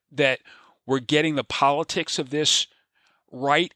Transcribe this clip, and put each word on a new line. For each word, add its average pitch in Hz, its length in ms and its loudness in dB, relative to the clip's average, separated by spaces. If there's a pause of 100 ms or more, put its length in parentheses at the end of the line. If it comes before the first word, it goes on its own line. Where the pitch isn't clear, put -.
(100)
that 135 300 0 (460)
we're 135 120 0
getting 151 360 0
the 135 100 -4
politics 147 720 0
of 139 120 -6
this 147 360 0 (640)
right 139 460 0